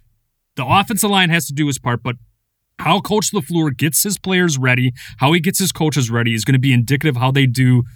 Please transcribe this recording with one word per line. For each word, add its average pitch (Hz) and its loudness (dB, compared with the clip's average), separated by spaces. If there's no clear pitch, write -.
the 123 -6
offensive 202 2
line 185 2
has 170 0
to 143 -10
do 151 -2
his 135 -4
part, 120 -4
but 123 -6
how 175 2
Coach - -2
LaFleur 165 -2
gets 139 -2
his 202 -4
players 180 0
ready, 127 2
how 139 2
he 175 2
gets 160 -2
his 185 -2
coaches 139 -2
ready 117 -2
is 107 -4
gonna 135 2
be 131 2
indicative 131 2
of 120 -4
how 131 2
they 135 2
do 123 2